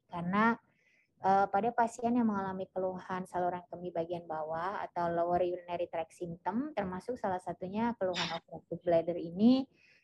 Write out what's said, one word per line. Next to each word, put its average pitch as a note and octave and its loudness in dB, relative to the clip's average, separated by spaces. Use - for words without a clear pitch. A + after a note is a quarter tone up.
Karena, F#3+ 2
eh, G3 6
pada G#3 2
pasien A#3 0
yang A#3+ 4
mengalami F#3+ -2
keluhan F#3 -4
saluran F3+ -2
kemih F3 -8
bagian E3+ -4
bawah E3 -4
atau E3+ -2
lower E3+ 2
urinary F3 -2
tract E3 -6
symptom, G#3+ -6
termasuk F#3 -4
salah F#3 -2
satunya G3+ -4
keluhan F3 -2
obstructive - -10
bladder E3+ 2
ini, G3+ 4